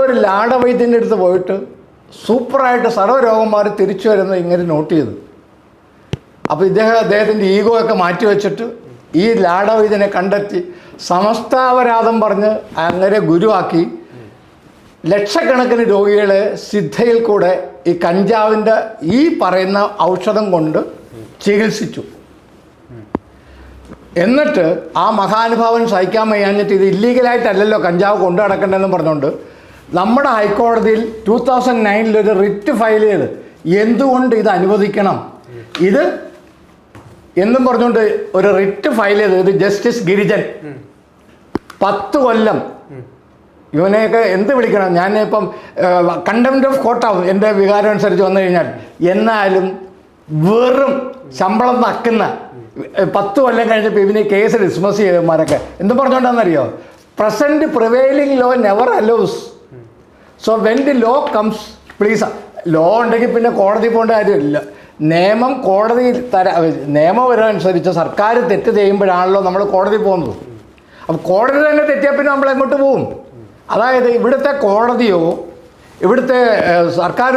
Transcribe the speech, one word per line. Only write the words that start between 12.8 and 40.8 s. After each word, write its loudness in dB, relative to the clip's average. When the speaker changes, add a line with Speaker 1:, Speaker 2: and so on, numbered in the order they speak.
Speaker 1:
അങ്ങനെ 0
ഗുരുവാക്കി 0
ലക്ഷക്കണക്കിന് 0
രോഗികളെ 2
സിദ്ധയിൽ -2
കൂടെ 0
ഈ 2
കഞ്ചാവിൻ്റെ 0
ഈ 0
പറയുന്ന 0
ഔഷധം -2
കൊണ്ട് 0
ചികിത്സിച്ചു. -2
എന്നിട്ട് 0
ആ 0
മഹാനുഭാവൻ 0
സഹിക്കാൻ 0
വയ്യാഞ്ഞിട്ട് 0
ഇത് 2
ഇല്ലീഗലായിട്ടല്ലല്ലോ 2
കഞ്ചാവ് 0
കൊണ്ടു 2
നടക്കേണ്ടതെന്നും 0
പറഞ്ഞുകൊണ്ട് -2
നമ്മുടെ 2
ഹൈക്കോടതിയിൽ 0
ടൂ 2
തൗസൻഡ് 0
നയനിൽ 0
ഒരു 2
റിറ്റ് -2
ഫയൽ 2
ചെയ്ത് 2
എന്തുകൊണ്ട് 2
ഇത് 2
അനുവദിക്കണം 0
ഇത് 0
എന്നും 2
പറഞ്ഞുകൊണ്ട് 0
ഒരു 2
റിട്ട് 0
ഫയൽ 2
ചെയ്ത് 2
ഇത് 2
ജസ്റ്റിസ് 0
ഗിരിജൻ 0
Speaker 2:
ഉം. -14